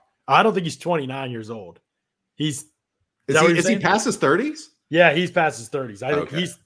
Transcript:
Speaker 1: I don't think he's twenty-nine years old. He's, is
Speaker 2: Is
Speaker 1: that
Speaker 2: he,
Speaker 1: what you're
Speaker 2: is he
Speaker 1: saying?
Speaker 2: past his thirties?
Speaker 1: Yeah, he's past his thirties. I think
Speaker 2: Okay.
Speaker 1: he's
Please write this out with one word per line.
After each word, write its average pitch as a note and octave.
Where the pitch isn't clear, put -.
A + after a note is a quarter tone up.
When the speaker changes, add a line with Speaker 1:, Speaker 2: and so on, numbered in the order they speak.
Speaker 1:
I D3+
don't G#3+
think F3+
he's D3+
twenty-nine C3+
years A2+
old. F#2+
He's, D3
is -
Speaker 2:
Is C#3
Speaker 1:
that D#3
Speaker 2:
he, D#3+
Speaker 1:
what E3+
you're E3+
Speaker 2:
is E3+
he A3+
Speaker 1:
saying? G3+
Speaker 2:
past G#3
his A3
thirties? G3+
Speaker 1:
Yeah, E3
he's E3+
past D3+
his A2+
thirties. A#2+
I C#3
think -
Speaker 2:
Okay. D#3
Speaker 1:
he's E3+